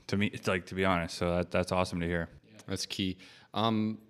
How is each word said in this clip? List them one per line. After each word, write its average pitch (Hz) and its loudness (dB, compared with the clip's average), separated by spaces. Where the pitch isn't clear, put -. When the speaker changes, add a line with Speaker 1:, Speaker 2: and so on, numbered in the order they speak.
Speaker 1:
to 98 0
me. 101 2
It's - -6
like, 95 2
to - -12
be 95 2
honest. 87 2
So 87 2
that, 87 0
that's 90 0
awesome 92 0
to 85 -2
hear. 85 -2
Speaker 2:
That's 95 -6
key. 95 -2
Um, 107 0